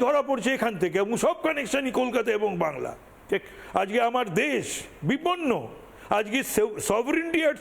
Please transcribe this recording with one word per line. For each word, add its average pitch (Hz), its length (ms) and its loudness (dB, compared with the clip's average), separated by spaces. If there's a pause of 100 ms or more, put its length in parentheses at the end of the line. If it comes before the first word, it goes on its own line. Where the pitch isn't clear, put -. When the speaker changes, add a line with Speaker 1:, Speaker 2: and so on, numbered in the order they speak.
Speaker 1:
ধরা 285 240 4
পড়ছে 247 280 2
এখান 220 260 0
থেকে 170 220 0
এবং 226 100 -2 (100)
সব 330 200 4
কানেকশনই 277 560 -2
কলকাতা 240 380 0
এবং 208 120 0 (140)
বাংলা। 127 280 -4 (380)
Speaker 2:
ঠিক। 196 120 0 (380)
Speaker 1:
আজকে 196 180 0 (120)
আমার 247 160 0 (180)
দেশ 262 220 0 (440)
বিপন্ন, 330 400 0 (680)
আজকে 214 200 0 (160)
সে-, 214 240 2 (120)
sovereignty 320 500 2 (100)
at 302 100 -4